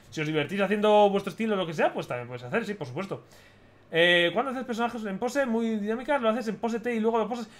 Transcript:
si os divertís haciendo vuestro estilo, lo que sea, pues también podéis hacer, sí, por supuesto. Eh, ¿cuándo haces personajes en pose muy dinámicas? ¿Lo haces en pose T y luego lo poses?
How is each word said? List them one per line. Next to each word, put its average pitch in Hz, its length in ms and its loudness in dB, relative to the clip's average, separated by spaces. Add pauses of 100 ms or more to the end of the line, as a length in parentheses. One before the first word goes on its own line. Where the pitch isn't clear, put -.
si 160 140 -6
os 147 40 -2
divertís 156 320 -2
haciendo 208 520 6
vuestro 196 220 -2
estilo, 220 220 -2
lo 185 120 0
que 165 80 -8
sea, 254 180 0
pues 165 160 -6
también 123 200 -8
podéis 123 160 -12
hacer, 190 200 -2
sí, 202 80 -6
por 160 140 -8
supuesto. 143 380 -8 (680)
Eh, 170 380 6
¿cuándo 254 200 0
haces 254 120 -4
personajes 233 400 -4
en 190 140 -6
pose 262 260 0
muy 226 320 0
dinámicas? 240 460 -2
¿Lo 226 80 4
haces 226 180 -2
en 196 80 -4
pose 226 240 -2
T 240 140 -2
y 220 40 0
luego 226 200 2
lo 214 100 0
poses? 233 180 -6 (140)